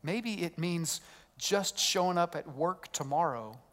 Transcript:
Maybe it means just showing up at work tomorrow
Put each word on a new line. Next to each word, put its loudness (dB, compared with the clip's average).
Maybe -2
it -4
means -2
just 0
showing 4
up 2
at -8
work -2
tomorrow 0